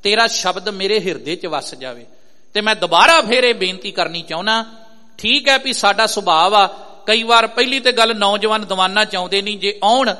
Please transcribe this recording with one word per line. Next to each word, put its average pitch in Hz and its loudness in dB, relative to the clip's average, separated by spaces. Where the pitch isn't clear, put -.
ਤੇਰਾ 214 2
ਸ਼ਬਦ 185 -4
ਮੇਰੇ 196 -2
ਹਿਰਦੇ 156 -6
'ਚ 185 -14
ਵਸ 151 -8
ਜਾਵੇ।" 123 -14
ਤੇ 214 -2
ਮੈਂ 220 0
ਦੁਬਾਰਾ 202 4
ਫੇਰ 247 0
ਇਹ 240 2
ਬੇਨਤੀ 185 -6
ਕਰਨੀ 170 -4
ਚਾਹੁੰਦਾ, 214 -4
ਠੀਕ 262 0
ਹੈ 269 4
ਵੀ 262 -4
ਸਾਡਾ 208 2
ਸੁਭਾਅ 180 2
ਆ, 202 6
ਕਈ 226 2
ਵਾਰ 226 4
ਪਹਿਲੀ 254 -2
ਤੇ 247 2
ਗੱਲ 226 2
ਨੌਜਵਾਨ 208 0
ਦੀਵਾਨਾ 190 0
ਚਾਹੁੰਦੇ 190 -4
ਨਹੀਂ, 208 -8
ਜੇ 202 -4
ਆਉਣ 233 2